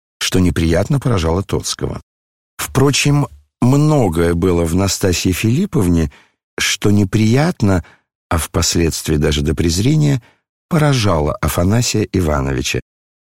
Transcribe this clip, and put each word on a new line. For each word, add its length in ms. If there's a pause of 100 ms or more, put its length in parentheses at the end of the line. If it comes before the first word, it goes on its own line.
(200)
что 180
неприятно 640
поражало 420
Тоцкого. 600 (560)
Впрочем, 680 (360)
многое 720
было 320
в 80
Настасье 580
Филипповне, 800 (460)
что 320
неприятно, 960 (440)
а 80
впоследствии 800
даже 240
до 140
презрения, 680 (460)
поражало 680
Афанасия 760
Ивановича, 680 (420)